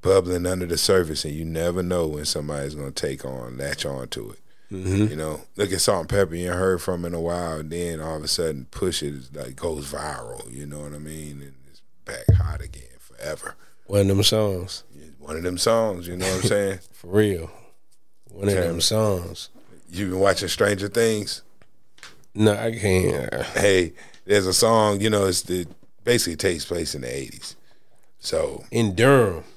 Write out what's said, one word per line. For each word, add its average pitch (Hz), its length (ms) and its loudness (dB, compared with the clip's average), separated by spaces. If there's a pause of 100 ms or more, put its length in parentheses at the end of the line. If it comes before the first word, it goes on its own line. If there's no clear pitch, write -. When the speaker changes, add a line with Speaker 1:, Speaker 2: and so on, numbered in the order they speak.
Speaker 1:
bubbling 90 440 4
under 92 200 0
the 85 120 -2
surface, 85 480 2
and 73 80 -6
you 80 100 -4
never 82 400 -2
know 87 240 0
when 76 180 -6
somebody's 73 500 -4
gonna 71 160 -8
take 67 340 -6
on, 64 320 -10
latch 71 280 -6
on 65 240 -6
to 52 220 -10
it. - 80 -18 (320)
Speaker 2:
Mm-hmm. 95 360 0
Speaker 1:
You 76 80 -4
know, 78 260 -6 (140)
look 98 160 0
at 92 100 0
Salt 98 200 2
and 90 80 -8
Pepper, 95 260 2
you 87 120 -4
ain't 90 80 -2
heard 92 260 2
from 87 240 -4
in 87 80 -4
a 85 80 -4
while, 85 380 -2
and 78 120 -8
then 85 280 -4
all 80 180 -6
of 76 60 -8
a 71 40 -6
sudden, 76 440 -2
Push 92 320 -2
It 73 100 -4
is, 64 200 -14
like, 65 220 -12
goes 73 360 -6
viral. 67 600 -8
You 69 140 -12
know 71 140 -12
what 73 140 -12
I 73 60 -14
mean? 76 420 -12
And 69 120 -16 (160)
it's - 120 -20 (240)
back - 200 -8 (100)
hot 80 260 0
again - 220 -12 (160)
forever. - 560 -10 (300)
Speaker 2:
One 101 160 4
of 98 60 6
them 98 160 4
songs. 98 600 2 (360)
Speaker 1:
One 76 180 -10
of 85 60 -6
them 90 140 -2
songs. 107 500 2
You 87 100 -8
know 92 100 -2
what 92 160 0
I'm - 60 4
saying? 98 360 2
<laughs> - 80 -20
Speaker 2:
For - 140 -18
real. 95 420 2 (800)
One 98 200 -4
of 98 40 4
Speaker 1:
Tell 92 100 2
Speaker 2:
them 85 120 0
Speaker 1:
me. 87 60 -2
Speaker 2:
songs. 92 680 0 (400)
Speaker 1:
You 95 200 -4
been 92 100 -2
watching 95 300 4
Stranger 101 400 2
Things? 113 520 0 (960)
Speaker 2:
No, 107 180 6
I 113 240 -2
can't. 92 560 2 (220)
Speaker 1:
Hey, 92 380 4 (320)
there's 98 200 4
a 92 80 2
song. 107 460 6
You 110 100 2
know, 101 180 4
it's 90 160 0
the, 90 220 -2 (380)
basically 113 320 2
takes 85 300 0
place 85 280 -4
in 71 80 -8
the 62 160 -6
eighties. - 380 -12 (640)
So 80 500 -4
Speaker 2:
In 113 260 0
Durham. 113 480 6 (140)